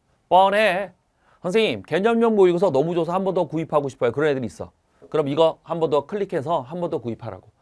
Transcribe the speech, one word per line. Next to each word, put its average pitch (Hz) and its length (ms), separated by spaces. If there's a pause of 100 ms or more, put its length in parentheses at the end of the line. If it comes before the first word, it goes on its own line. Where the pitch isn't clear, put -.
(300)
뻔해. 196 600 (500)
"선생님, 180 420
개념형 226 520
모의고사 185 360
너무 156 220
좋아서 170 180
한 196 120
번 190 100
더 175 140
구입하고 151 420
싶어요." 123 220
그런 147 180
애들이 135 160
있어. - 260 (380)
그럼 151 180
이거 151 360
한 165 160
번 160 100
더 143 160
클릭해서 175 560
한 147 180
번 170 100
더 147 100
구입하라고. 110 500 (120)